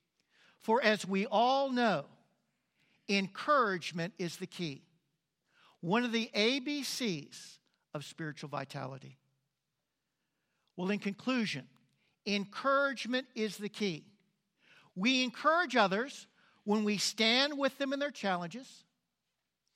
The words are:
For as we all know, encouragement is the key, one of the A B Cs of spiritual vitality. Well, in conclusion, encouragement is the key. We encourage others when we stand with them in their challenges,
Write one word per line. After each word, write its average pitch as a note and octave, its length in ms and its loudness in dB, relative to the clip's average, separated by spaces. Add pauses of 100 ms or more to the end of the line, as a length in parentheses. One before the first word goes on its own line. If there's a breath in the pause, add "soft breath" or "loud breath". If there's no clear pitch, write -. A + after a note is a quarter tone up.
(600 soft breath)
For A3+ 220 2
as G#3+ 240 4
we G3 200 0
all C4 440 4
know, A3+ 380 2 (1000)
encouragement G3 1080 0
is F3 180 -4
the F#3 100 -10
key, D#3+ 380 -8 (960 soft breath)
one G#3+ 240 2
of A#3 80 -2
the A3+ 220 0
A A#3+ 260 2
B D4 220 -4
Cs - 760 -6 (360)
of D3 100 -6
spiritual D3+ 460 -10
vitality. C3+ 680 -10 (1600)
Well, F#3 140 -2
in G#3 80 0
conclusion, G3+ 720 -2 (580)
encouragement B3+ 1080 0
is G#3+ 220 -2
the G3+ 140 -6
key. F3+ 340 -4 (880 soft breath)
We B3+ 300 2
encourage D#4 500 2
others A3 520 2 (380 soft breath)
when G#3 200 2
we G#3 140 2
stand B3+ 600 2
with C#4 200 0
them C4+ 140 -2
in C#4 60 -2
their C#4+ 120 -2
challenges, F#3 760 -6 (920)